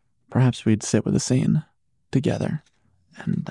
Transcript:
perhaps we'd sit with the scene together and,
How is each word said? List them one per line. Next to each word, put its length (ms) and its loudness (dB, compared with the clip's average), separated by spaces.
perhaps 360 0
we'd 180 2
sit 220 0
with 80 0
the 80 2
scene 420 0
together 520 -2
and, 340 -6